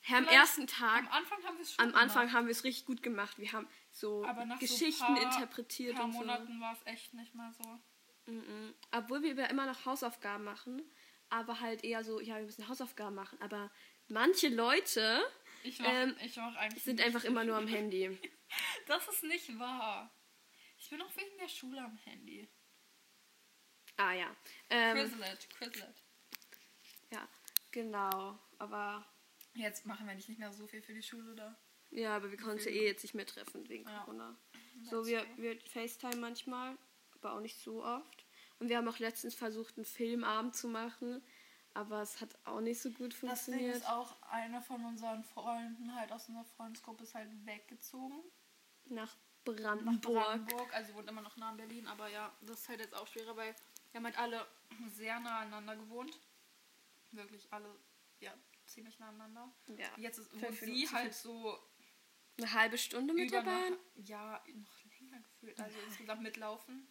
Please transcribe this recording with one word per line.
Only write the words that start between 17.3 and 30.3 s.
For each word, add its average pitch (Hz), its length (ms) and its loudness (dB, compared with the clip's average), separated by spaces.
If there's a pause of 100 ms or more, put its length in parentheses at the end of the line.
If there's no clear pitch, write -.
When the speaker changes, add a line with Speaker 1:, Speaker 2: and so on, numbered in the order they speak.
Speaker 1:
nur 226 120 4
am 214 80 2
Speaker 2:
dafür. 220 140 2
Speaker 1:
Handy. 190 400 0 (320)
Speaker 2:
<laughs> - 360 -2
Das 349 220 2
ist - 160 0
nicht 311 340 -2
wahr. 226 520 -4 (680)
Ich - 140 -14
bin 302 100 -8
auch 381 160 -8
wegen 392 240 -10
der 359 80 -6
Schule 262 340 -8
am 226 220 -10
Handy. - 420 -14 (1500)
Speaker 1:
Ah, 190 160 6
ja. 180 140 0 (420)
Ähm, 226 280 8
Speaker 2:
Quizlet, 226 540 -2
Quizlet. 226 440 -10 (1160)
Speaker 1:
ja, - 160 -8 (440)
genau. 202 680 -2 (200)
Aber 208 460 -6 (500)
Speaker 2:
Jetzt 214 320 -4
machen 214 220 -8
wir 196 60 -8
nicht 196 140 -12 (100)